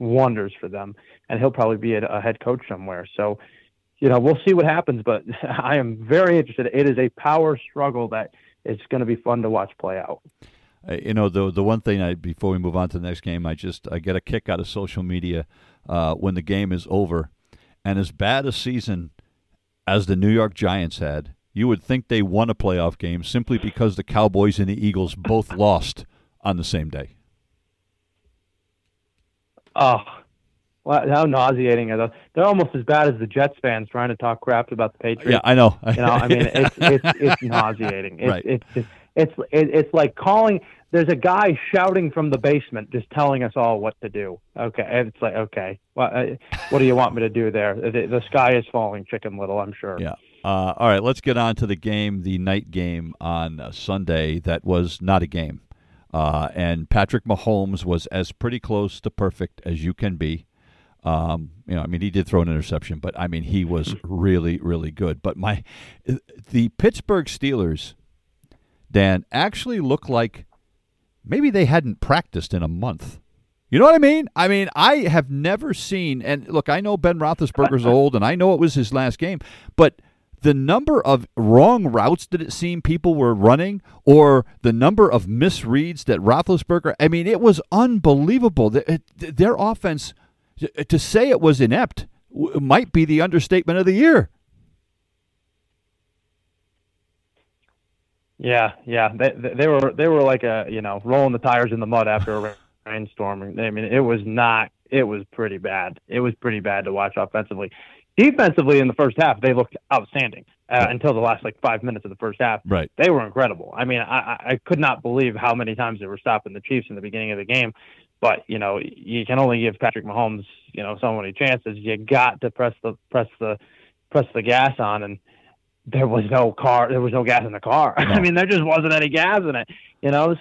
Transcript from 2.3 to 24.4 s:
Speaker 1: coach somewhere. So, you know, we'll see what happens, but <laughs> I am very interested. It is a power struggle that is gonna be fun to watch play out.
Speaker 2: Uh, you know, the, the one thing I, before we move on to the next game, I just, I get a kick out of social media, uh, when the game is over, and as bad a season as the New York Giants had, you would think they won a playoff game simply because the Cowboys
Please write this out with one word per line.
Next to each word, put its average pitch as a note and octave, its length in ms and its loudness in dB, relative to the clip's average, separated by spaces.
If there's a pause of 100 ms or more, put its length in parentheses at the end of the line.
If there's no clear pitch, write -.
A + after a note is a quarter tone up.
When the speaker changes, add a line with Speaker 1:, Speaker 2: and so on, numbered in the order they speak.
Speaker 1:
coach B2 280 -4
somewhere. F#2 380 -12 (100)
So, G#2 220 -4 (600)
you C#3 100 2
know, B2+ 100 4
we'll C#3+ 260 2
see G3 80 4
what F3 120 4
happens, D3+ 400 -2
but A2 180 -2 (120)
<laughs> - 140 -14
I B2+ 280 -2
am A2+ 280 -4
very E3+ 340 4
interested. A#2+ 340 -2
It C#3 180 2
is - 80 0
a B2+ 120 2
power D#3 460 0 (140)
struggle B2 380 -4
that A2 260 -8 (300)
is A2+ 140 -8 (120)
gonna B2+ 160 -2
be A#2 80 0
fun A#2+ 280 -2
to A2 80 -4
watch G2+ 280 -2
play F#2+ 200 -8
out. - 240 -12 (680)
Speaker 2:
Uh, - 120 -8
you G#2+ 140 -6
know, G#2+ 140 2
the, F#2+ 240 0
the F#2+ 100 0
one A2 180 0
thing G#2 220 -2
I, F2+ 120 -2
before F2 360 -6
we F#2+ 80 -2
move F2+ 180 -4
on F2+ 140 -2
to F2+ 80 -8
the F2 80 -10
next F2 140 -10
game, F2 260 -6
I D#2+ 80 -4
just, - 380 -12
I E2+ 80 -6
get F2+ 160 -4
a F#2+ 40 -4
kick - 280 -6
out F2+ 120 -4
of F#2 80 -8
social G2 360 -8
media, F2 420 -6 (420)
uh, D#2+ 260 -2
when F#2+ 200 -2
the F2 80 -4
game G2 300 -2
is F2 180 -6
over, E2+ 400 -2 (540)
and G2 140 -2
as F#2+ 120 -4
bad B2+ 340 -2
a C3 80 -4
season G#2+ 580 -6 (760)
as F#2+ 200 2
the F#2+ 100 2
New G2 140 4
York A2 240 2
Giants F#2 440 -2
had, D2 360 -8 (180)
you A2+ 160 0
would G#2 140 0
think C3 260 -4
they A2+ 140 0
won G2+ 280 0
a G#2+ 60 -4
playoff F2+ 420 -2
game F2 240 -6
simply A#2+ 360 -4
because G#2+ 360 -2
the G2 80 -8
Cowboys G2+ 560 2